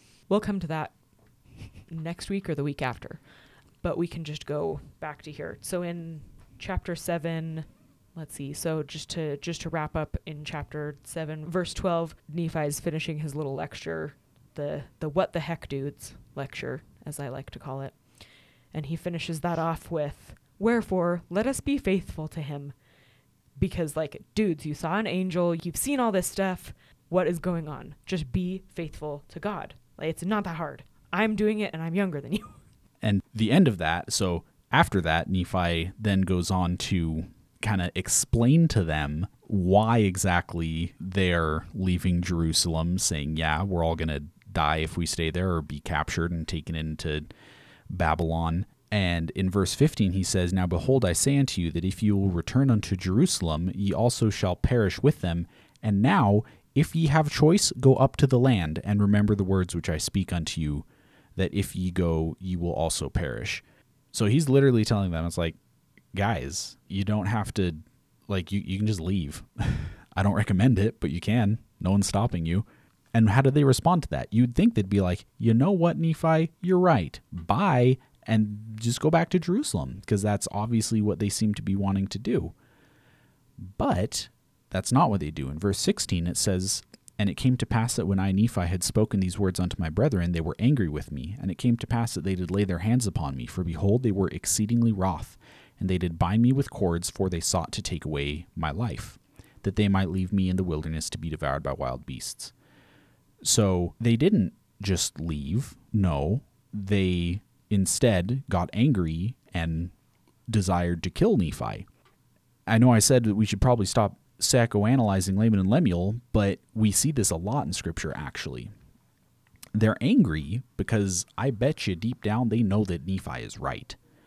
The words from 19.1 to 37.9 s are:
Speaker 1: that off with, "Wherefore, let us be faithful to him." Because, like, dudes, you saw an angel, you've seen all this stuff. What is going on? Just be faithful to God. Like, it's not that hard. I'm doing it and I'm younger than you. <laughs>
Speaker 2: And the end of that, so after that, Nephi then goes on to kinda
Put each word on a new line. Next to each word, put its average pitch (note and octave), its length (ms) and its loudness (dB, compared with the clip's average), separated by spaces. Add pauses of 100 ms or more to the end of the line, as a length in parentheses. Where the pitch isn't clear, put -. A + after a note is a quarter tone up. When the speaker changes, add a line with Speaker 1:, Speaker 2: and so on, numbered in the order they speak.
Speaker 1:
that E3+ 180 -2
off E3 320 -4
with, D3 440 -6 (240)
"Wherefore, F#3 720 0
let G#3 160 0
us C4+ 140 -2
be C#4 180 0
faithful F3+ 500 -2
to - 120 -10
him." C#3+ 320 -10 (840)
Because, E3+ 400 -2
like, D#3 240 -6 (140)
dudes, E3+ 320 0
you D3+ 80 -4
saw E3+ 240 -2
an A3 80 -2
angel, F3 480 0
you've E3 220 -6
seen C#4 240 0
all A#3 100 2
this F#3 160 0
stuff. - 480 -4 (340)
What F3 200 2
is E3+ 100 -2
going E3 300 -4
on? C#3+ 260 -12 (100)
Just D3+ 280 -4
be F#3 320 -4 (100)
faithful D3+ 540 -10
to - 100 -16
God. G3 360 -8 (220)
Like, D#3 120 -6
it's E3 160 -6
not G#3 180 0
that E3+ 140 -8
hard. D3 260 -8 (300)
I'm G#3+ 240 0
doing G#3+ 240 2
it G3+ 120 -4
and D#3+ 80 -8
I'm E3 140 -4
younger F3+ 260 -2
than C#3+ 120 -12
you. - 160 -4
<laughs> - 60 -20 (460)
Speaker 2:
And G2+ 220 2 (120)
the A2 180 2
end C#3+ 160 6
of G#2 100 0
that, E2+ 360 -2
so F2+ 300 -2 (280)
after C#3+ 300 4
that, D#2+ 260 0
Nephi F2 720 0
then G2+ 220 2
goes F2+ 280 0
on F2+ 280 0
to E2 480 -2 (380)
kinda F#2+ 320 -2